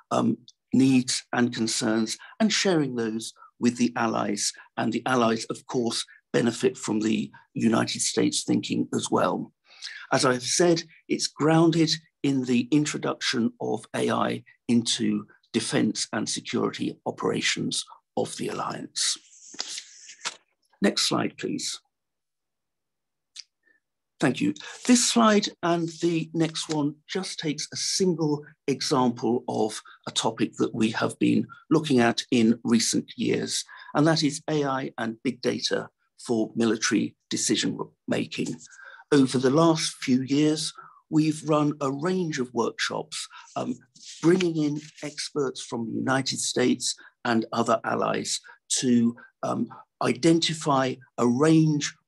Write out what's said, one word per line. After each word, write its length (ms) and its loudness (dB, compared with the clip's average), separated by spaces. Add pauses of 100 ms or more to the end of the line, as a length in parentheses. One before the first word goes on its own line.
(100)
um, 280 0 (340)
needs 600 2
and 220 0
concerns 640 -2 (220)
and 120 4
sharing 440 2
those 360 -4 (280)
with 160 2
the 200 2
allies. 560 0 (240)
And 160 -2
the 140 -4
allies, 400 2
of 200 -10
course, 380 -2 (280)
benefit 440 0
from 240 -2
the 300 0 (240)
United 460 0
States 420 0
thinking 520 -2
as 160 -4
well. 420 0 (600)
As 120 2
I've 180 2
said, 400 2 (260)
it's 180 -2
grounded 640 4 (320)
in 220 0
the 260 2
introduction 880 0
of 340 -4
A 160 0
I 320 -2 (260)
into 580 0 (260)
defense 600 -2
and 160 -4
security 800 -4
operations 800 -2 (320)
of 200 -4
the 120 -6
alliance. 680 -6 (1600)
Next 280 2
slide, 300 -2
please. 420 -6 (2500)
Thank 200 0
you. 120 0 (320)
This 240 6
slide 400 4 (140)
and 260 0 (120)
the 340 0
next 340 -2
one 280 -2 (100)
just 320 -6
takes 340 -4
a 40 -12
single 680 0 (220)
example 800 0
of 340 -2 (280)
a 20 -10
topic 460 -2
that 180 0
we 160 0
have 300 -4
been 260 2 (240)
looking 300 4
at 220 2 (100)
in 320 4
recent 520 0
years, 480 -2 (300)
and 140 2
that 160 2
is 260 -2
A 140 0
I 340 -4
and 240 -6
big 180 -4
data 480 -2 (380)
for 300 0
military 580 0 (160)
decision 480 -2 (300)
making. 480 -4 (560)
Over 260 4
the 120 2
last 500 2
few 220 0
years, 500 0 (380)
we've 380 0
run 320 2
a 120 0
range 480 -2
of 120 -6
workshops, 760 -4 (260)
um, 220 -6 (440)
bringing 360 4
in 240 -2 (240)
experts 580 -6
from 240 -6
the 100 -6
United 440 -2
States 560 0 (280)
and 280 0
other 320 2
allies 560 -2 (400)
to, 340 4 (300)
um, 240 -4 (340)
identify 920 2 (240)
a 80 2
range 680 4 (140)